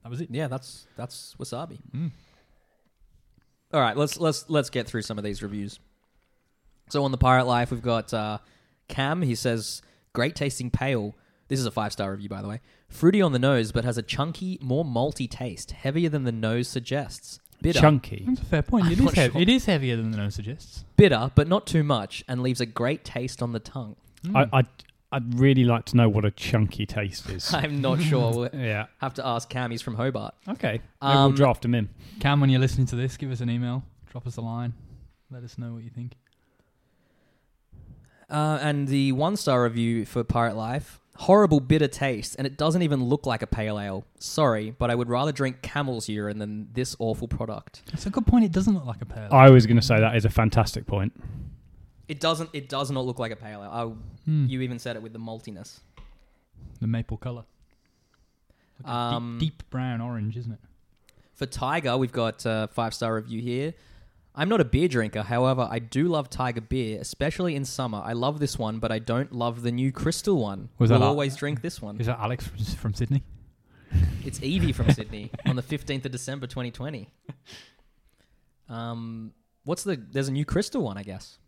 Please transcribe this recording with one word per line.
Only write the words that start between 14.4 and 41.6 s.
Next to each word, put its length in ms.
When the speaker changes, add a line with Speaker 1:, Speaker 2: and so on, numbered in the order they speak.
Speaker 2:
more 220
malty 440
taste, 440
heavier 360
than 140
the 80
nose 380
suggests. 720
Bitter." 180
Speaker 3:
Chunky? 480
Speaker 1:
That's 140
a 20
fair 180
point. 240
Speaker 2:
I'm 60
Speaker 1:
It 60
is 80
Speaker 2:
not 80
Speaker 1:
heav-, 180
Speaker 2:
sure. 80
Speaker 1:
it 80
is 160
hevier 320
than 160
the 60
nose 180
suggests. 480
Speaker 2:
"Bitter, 380
but 140
not 180
too 160
much, 460
and 160
leaves 160
a 60
great 380
taste 380
on 100
the 80
tongue." 360
Speaker 1:
Mm. 140
Speaker 3:
I, 60
I'd, 80
I'd 300
really 240
like 220
to 100
know 140
what 160
a 40
chunky 560
taste 440
is. 240
Speaker 2:
<laughs> 0
I'm 260
not 220
sure. 280
We'll 0
Speaker 3:
<laughs> 20
Yeah. 340
Speaker 2:
have 140
to 120
ask 220
Cam. 220
He's 120
from 120
Hobart. 400
Speaker 3:
Okay. 240
Maybe 100
we'll 120
Speaker 2:
Um, 220
Speaker 3:
draft 300
him 100
in. 140
Speaker 1:
Cam, 200
when 100
you're 100
listening 280
to 80
this, 200
give 140
us 100
an 80
email. 340
Drop 160
us 100
a 60
line. 320
Let 140
us 120
know 160
what 100
you 80
think. 220
Speaker 2:
Uh, 320
and 260
the 240
one-star 520
review 420
for 180
Pirate 320
Life, 420
"Horrible 440